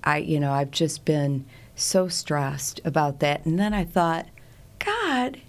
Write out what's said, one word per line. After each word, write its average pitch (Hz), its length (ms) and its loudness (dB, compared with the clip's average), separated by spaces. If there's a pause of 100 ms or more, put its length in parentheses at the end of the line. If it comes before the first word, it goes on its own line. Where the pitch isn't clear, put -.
I, 147 160 2
you 156 200 0
know, 139 140 2
I've 139 180 0
just - 320 -2
been 143 400 2 (320)
so 185 320 2
stressed 143 760 -4
about 147 340 2
that. 147 260 0
And 165 140 2
then 208 140 0
I 196 100 0
thought, 165 440 0 (520)
"God, 294 580 0 (120)